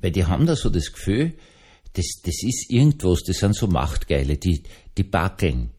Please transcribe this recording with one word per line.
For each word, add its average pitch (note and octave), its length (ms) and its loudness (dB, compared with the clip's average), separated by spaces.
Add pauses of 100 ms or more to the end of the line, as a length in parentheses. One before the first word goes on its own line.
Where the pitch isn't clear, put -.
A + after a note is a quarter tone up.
weil F#2+ 100 0
die F2 140 2
haben F2+ 200 2
da E3 100 2
so - 140 0
das D#2+ 240 0
Gefühl, C#3 400 -2 (600)
das, F2+ 120 -2 (180)
das - 200 -4
ist A2+ 260 -4
irgendwas, B2 560 4
das F#2 140 -4
sind G2+ 160 2
so - 100 -2
Machtgeile, C#2+ 720 0
die, F2 240 0 (360)
die G2 60 2
bakeln. D#2+ 760 -2